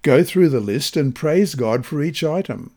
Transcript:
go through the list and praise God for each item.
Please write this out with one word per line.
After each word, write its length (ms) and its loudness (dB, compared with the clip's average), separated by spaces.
go 200 6
through 280 2
the 100 0
list 380 -2
and 160 0
praise 400 0
God 320 -2
for 160 -4
each 200 -4
item. 540 -4